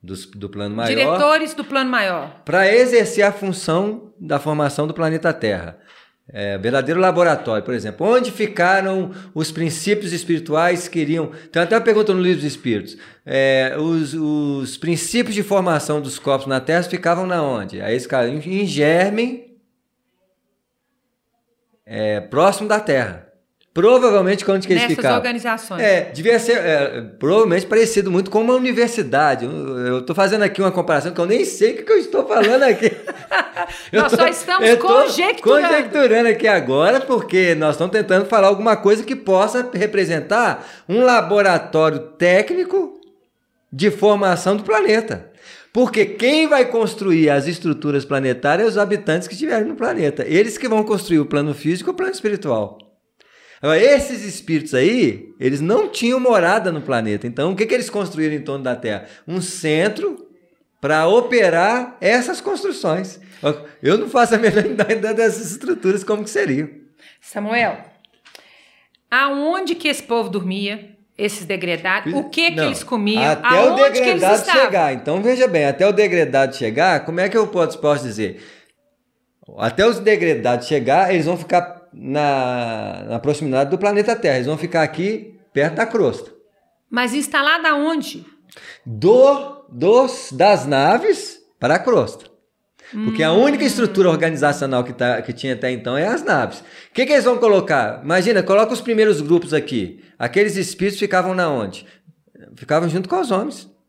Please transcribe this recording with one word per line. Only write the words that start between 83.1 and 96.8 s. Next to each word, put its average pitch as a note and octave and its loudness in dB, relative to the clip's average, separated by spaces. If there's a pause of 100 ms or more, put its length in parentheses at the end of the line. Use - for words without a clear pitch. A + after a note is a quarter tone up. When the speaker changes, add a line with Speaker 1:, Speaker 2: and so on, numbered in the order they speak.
Speaker 1:
na A#2 -4
proximidade C#3 0
do F#3 -2
planeta G#3 0
Terra. C#3+ 0
Eles B2 -2
vão D3+ -2
ficar E3+ -2
aqui F3 -6 (140)
perto D3+ 0
da A3 0
crosta. G3 -2 (580)
Speaker 2:
Mas A#3+ -2
instalado D4+ 0
aonde? D4+ -2 (640)
Speaker 1:
Do, B3 4
dos, G#3 2
das D3 4
naves F#3 0 (200)
para C3 0
a F#3 2
crosta. F#3 0 (640)
Porque A3 -4
a D#3 2
única C#4+ 4
Speaker 2:
Hum. - 2
Speaker 1:
estrutura G3 2
organizacional D3 0
que, B2 -6
tá, B2 -2
que A#2+ -8
tinha C3 -6
até B2+ -4
então B2 -6
é D#3+ -2
as B3 -4
naves. C3 -2
O - -20 (300)